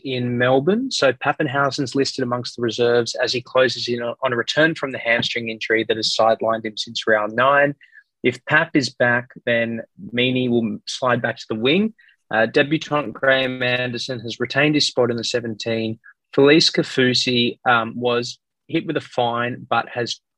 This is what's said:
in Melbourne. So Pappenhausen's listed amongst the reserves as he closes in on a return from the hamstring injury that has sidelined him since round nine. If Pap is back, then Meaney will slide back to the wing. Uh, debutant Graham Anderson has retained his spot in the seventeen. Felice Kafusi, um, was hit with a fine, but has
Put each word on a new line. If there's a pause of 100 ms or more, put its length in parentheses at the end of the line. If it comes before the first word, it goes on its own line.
in
Melbourne.
So
Pappenhausen's
listed
amongst
the
reserves
as
he
closes
in
on
a
return
from
the
hamstring
injury
that
has
sidelined
him
since
round
nine. (480)
If
Pap
is
back, (140)
then (320)
Meaney
will
slide
back
to
the
wing. (360)
Uh,
debutant
Graham
Anderson
has
retained
his
spot
in
the
seventeen. (340)
Felice
Kafusi,
um,
was (300)
hit
with
a
fine,
but
has (180)